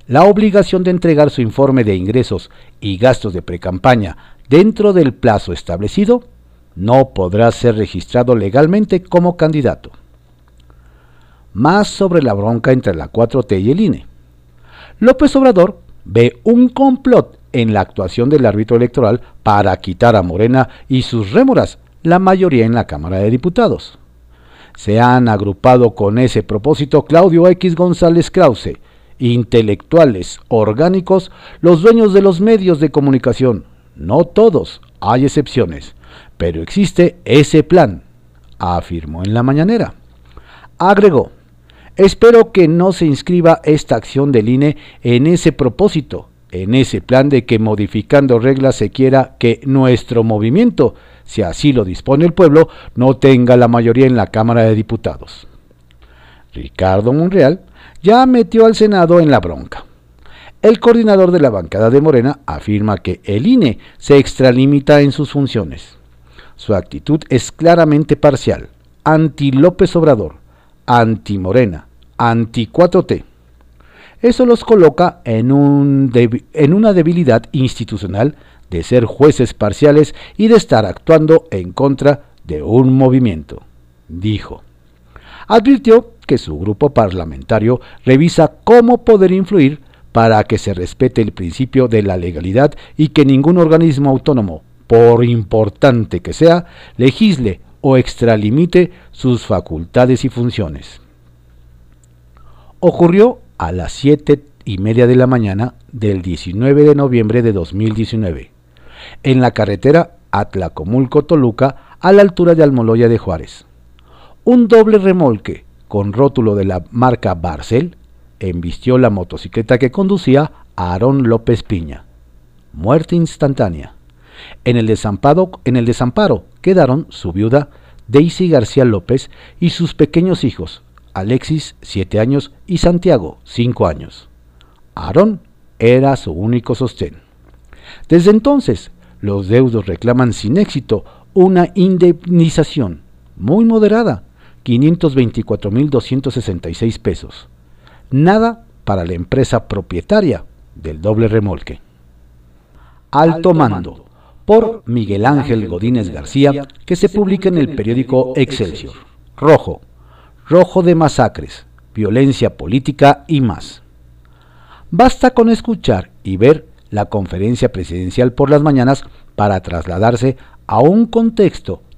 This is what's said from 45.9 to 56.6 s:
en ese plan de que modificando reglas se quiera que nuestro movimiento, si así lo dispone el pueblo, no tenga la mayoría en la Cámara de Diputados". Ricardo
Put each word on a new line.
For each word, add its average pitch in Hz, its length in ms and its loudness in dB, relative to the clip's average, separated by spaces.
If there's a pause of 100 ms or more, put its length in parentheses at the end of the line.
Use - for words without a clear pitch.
en 95 240 -4
ese 117 240 0
plan 131 280 2
de 127 160 0
que 113 140 0
modificando 110 800 0
reglas 131 380 0
se 104 140 -4
quiera 131 500 0
que 117 240 0
nuestro 127 580 0
movimiento, 117 720 0 (300)
si - 180 -6
así 95 300 -2
lo 117 120 0
dispone 131 400 -2
el 170 100 0
pueblo, 160 340 4 (260)
no 131 220 0
tenga 123 400 4
la 123 100 4
mayoría 117 400 2
en 127 80 2
la 104 140 -2
Cámara 117 340 0
de 110 140 2
Diputados". - 720 -8 (1080)
Ricardo 95 580 -2